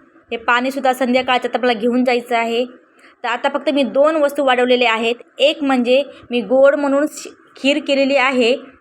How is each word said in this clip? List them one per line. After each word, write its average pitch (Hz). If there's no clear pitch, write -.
हे 233
पाणीसुद्धा 254
संध्याकाळचं 254
तर 240
मला 247
घेऊन 240
जायचं 240
आहे. 233
तर 240
आता 240
फक्त 285
मी 277
दोन 277
वस्तू 285
वाढवलेल्या 247
आहेत. 226
एक 311
म्हणजे 262
मी 240
गोड 262
म्हणून 285
शि-, -
खीर 285
केलेली 277
आहे 254